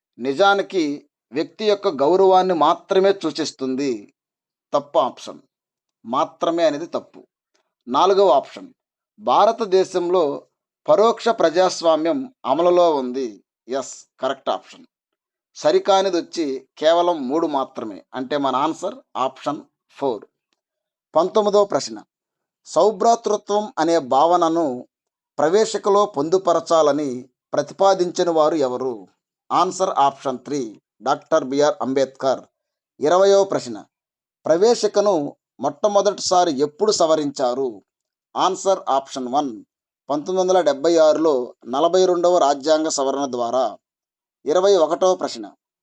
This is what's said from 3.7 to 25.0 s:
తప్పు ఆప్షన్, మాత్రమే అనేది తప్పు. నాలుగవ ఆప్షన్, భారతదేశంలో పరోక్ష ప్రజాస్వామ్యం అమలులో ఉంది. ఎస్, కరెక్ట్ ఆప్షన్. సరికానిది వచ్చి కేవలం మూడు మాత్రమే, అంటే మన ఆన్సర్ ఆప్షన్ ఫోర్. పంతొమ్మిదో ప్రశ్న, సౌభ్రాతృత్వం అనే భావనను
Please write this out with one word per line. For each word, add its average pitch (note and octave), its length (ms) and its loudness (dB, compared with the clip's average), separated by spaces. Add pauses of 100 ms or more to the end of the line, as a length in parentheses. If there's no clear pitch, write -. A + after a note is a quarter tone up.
తప్పు D3 260 -2
ఆప్షన్, A#2 400 -6 (640)
మాత్రమే E3 600 -2
అనేది D3+ 200 -2
తప్పు. - 420 -12 (600)
నాలుగవ F#3 420 2
ఆప్షన్, D3+ 440 -2 (460)
భారతదేశంలో F3+ 1300 0 (440)
పరోక్ష A3+ 400 2
ప్రజాస్వామ్యం E3 1040 0 (120)
అమలులో E3+ 500 2
ఉంది. B2 480 -6 (240)
ఎస్, B2+ 400 -10 (120)
కరెక్ట్ C3 300 -6
ఆప్షన్. F#2 360 -8 (680)
సరికానిది F#3+ 640 2
వచ్చి C#3 500 -6 (100)
కేవలం E3 500 2
మూడు D#3+ 200 -2
మాత్రమే, B2+ 680 -6
అంటే C3 240 -6
మన C#3 180 -2
ఆన్సర్ E3 400 -4 (200)
ఆప్షన్ - 460 -6 (280)
ఫోర్. B2 360 -6 (920)
పంతొమ్మిదో G3+ 500 2
ప్రశ్న, A2+ 380 -6 (640)
సౌభ్రాతృత్వం G#3 1120 0
అనే E3 200 2
భావనను D#3 880 0 (500)